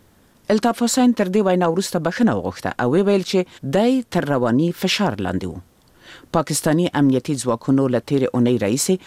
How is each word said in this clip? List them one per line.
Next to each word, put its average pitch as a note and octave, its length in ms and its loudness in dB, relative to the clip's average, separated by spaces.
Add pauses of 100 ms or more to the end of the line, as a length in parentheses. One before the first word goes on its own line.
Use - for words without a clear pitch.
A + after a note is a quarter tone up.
(580)
الطاف A#3 320 0
حسین B3 340 2
تر F#3 100 -2
دې G#3+ 80 2 (120)
وینا F3+ 240 2
وروسته F3+ 320 -4
بخښنه F#3 320 2
وغوښته F#2 280 -6 (140)
او B2 100 2
ویې G3 140 2
ویل G3 240 0
چې G3 80 2 (400)
دی B3 260 2 (120)
تر C#3+ 180 0
رواني B2+ 480 2
فشار D#3 420 -2
لاندې F2+ 300 -6
و. F#2 100 -16 (720)
پاکستاني D#3+ 500 0 (140)
امنیتي C3+ 420 2
ځواکونو C3+ 420 0 (100)
له A#2 60 0 (100)
تیرې C3+ 180 0 (100)
اونۍ A#2+ 260 2
راهیسې C3 320 0 (120)